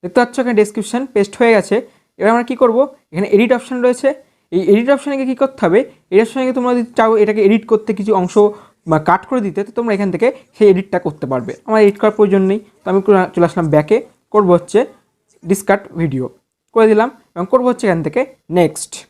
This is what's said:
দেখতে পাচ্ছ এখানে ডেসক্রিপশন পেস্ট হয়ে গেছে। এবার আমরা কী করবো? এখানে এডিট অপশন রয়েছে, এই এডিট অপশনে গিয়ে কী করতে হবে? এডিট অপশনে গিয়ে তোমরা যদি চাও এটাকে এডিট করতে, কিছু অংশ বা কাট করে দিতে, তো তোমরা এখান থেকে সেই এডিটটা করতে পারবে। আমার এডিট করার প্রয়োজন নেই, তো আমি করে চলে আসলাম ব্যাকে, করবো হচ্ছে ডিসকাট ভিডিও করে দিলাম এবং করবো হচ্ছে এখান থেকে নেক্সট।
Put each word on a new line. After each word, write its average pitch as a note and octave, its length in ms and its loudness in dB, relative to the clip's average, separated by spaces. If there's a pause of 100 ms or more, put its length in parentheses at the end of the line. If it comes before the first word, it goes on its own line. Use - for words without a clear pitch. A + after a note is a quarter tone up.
দেখতে F3+ 180 -2
পাচ্ছ A#3+ 200 -2
এখানে A#3+ 200 -2
ডেসক্রিপশন G#3+ 400 -4 (120)
পেস্ট G3+ 260 0
হয়ে A#3+ 160 4
গেছে। G3 200 0 (440)
এবার G3 140 2
আমরা A#3+ 160 -2
কী C4 120 -6
করবো? A#3+ 200 2 (300)
এখানে F#3 240 -4
এডিট A3+ 220 4
অপশন B3 280 -8
রয়েছে, B3 220 0 (480)
এই F#3 60 0 (100)
এডিট A#3 240 2
অপশনে C#4 240 -6
গিয়ে C4 120 -4
কী B3+ 120 -4
করতে C4 220 -6
হবে? F3+ 140 4 (320)
এডিট G3+ 140 4
অপশনে B3+ 200 -6
গিয়ে B3+ 140 -2
তোমরা B3 180 -2
যদি A#3+ 80 -2 (120)
চাও A3+ 140 2 (120)
এটাকে G#3+ 240 0
এডিট A3 240 2
করতে, G#3+ 180 -2 (100)
কিছু G#3 220 -2
অংশ F3+ 140 -4 (560)
বা D#3+ 60 2 (120)
কাট F#3 200 2
করে B3+ 180 -2
দিতে, F3+ 200 -6
তো - 100 -20
তোমরা A#3 200 -4
এখান G3+ 180 -2
থেকে A3 120 0 (280)
সেই G#3+ 160 4
এডিটটা F#3 340 -2
করতে D3+ 260 -8
পারবে। B2+ 200 -6 (160)
আমার A3 160 0
এডিট G3+ 180 2
করার G#3+ 160 0
প্রয়োজন G3 320 2
নেই, G#3 100 -2 (220)
তো - 100 -14
আমি G3 140 2
করে G3+ 120 4 (160)
চলে E3+ 160 2
আসলাম E3 240 -4
ব্যাকে, D3+ 240 2 (360)
করবো G3+ 240 2
হচ্ছে E3+ 220 -2 (680)
ডিসকাট G3 320 -2 (200)
ভিডিও C3 240 -4 (480)
করে A3+ 180 4
দিলাম A3 180 2 (260)
এবং F3 180 -6
করবো B3+ 180 2
হচ্ছে B3 160 -6
এখান E3+ 200 0
থেকে G3 140 -4 (360)
নেক্সট। D#3 340 -2 (180)